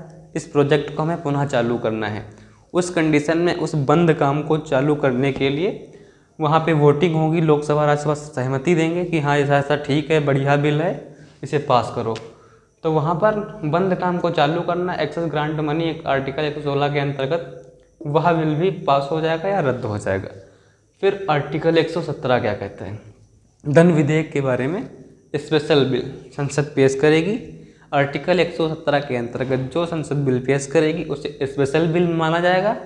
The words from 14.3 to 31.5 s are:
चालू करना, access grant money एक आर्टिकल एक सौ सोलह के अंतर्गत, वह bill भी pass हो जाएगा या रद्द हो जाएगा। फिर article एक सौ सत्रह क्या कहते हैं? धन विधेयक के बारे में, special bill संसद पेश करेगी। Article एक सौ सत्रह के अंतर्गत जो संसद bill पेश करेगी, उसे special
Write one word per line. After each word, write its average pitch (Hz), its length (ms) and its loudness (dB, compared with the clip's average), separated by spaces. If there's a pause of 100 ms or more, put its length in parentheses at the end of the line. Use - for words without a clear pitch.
चालू 160 320 0
करना, 175 320 -2
access 160 360 -4
grant 151 300 -2
money 156 240 -2
एक 160 220 -6
आर्टिकल 135 360 -2
एक 147 120 -4
सौ 151 80 -10
सोलह 143 260 0
के 143 120 -2
अंतर्गत, 143 720 -4 (260)
वह 156 320 0
bill 156 220 0
भी 175 160 0 (120)
pass 139 280 2
हो 160 100 -2
जाएगा 165 280 -2
या 196 120 0
रद्द 120 240 -2
हो 104 140 -4
जाएगा। 98 300 -2 (720)
फिर 196 280 0
article 156 480 0
एक 156 120 2
सौ 170 120 -4
सत्रह 139 360 0
क्या 107 160 0
कहते 98 300 -10
हैं? 104 160 -12 (640)
धन 165 280 6
विधेयक 156 400 2
के 143 80 0
बारे 131 260 0
में, 190 160 -4 (540)
special 147 480 2
bill 127 280 -2 (200)
संसद 143 440 -4
पेश 135 180 6
करेगी। 160 440 2 (540)
Article 151 480 0
एक - 140 0
सौ 160 140 0
सत्रह 147 320 -2
के 127 160 -6
अंतर्गत 127 560 -4
जो 170 140 0
संसद 147 380 -4
bill 127 220 2
पेश 139 200 0
करेगी, 160 380 0
उसे - 380 -8
special 139 460 0